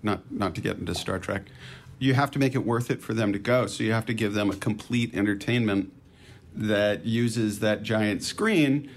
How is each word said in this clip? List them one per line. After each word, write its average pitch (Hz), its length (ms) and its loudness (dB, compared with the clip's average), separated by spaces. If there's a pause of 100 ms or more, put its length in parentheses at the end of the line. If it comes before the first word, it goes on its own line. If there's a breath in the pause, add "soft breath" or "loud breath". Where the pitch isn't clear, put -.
not, 101 300 -4
not 92 220 -2
to - 80 -6
get 98 160 -2
into - 160 -4
Star 95 240 -4
Trek. 98 240 -6 (560 loud breath)
You 131 160 2
have 139 160 2
to - 80 -4
make 135 160 2
it 120 100 0
worth 117 260 0
it - 120 -4
for - 100 -6
them 107 220 2
to 101 40 -4
go. 117 280 2
So - 180 -4
you 110 80 2
have 113 140 0
to 120 80 -2
give 107 180 0
them 104 160 0
a 95 80 0
complete 117 580 -2
entertainment 101 800 0 (640 loud breath)
that 104 500 2
uses 113 560 0
that 107 220 2
giant 107 400 0
screen, 147 720 2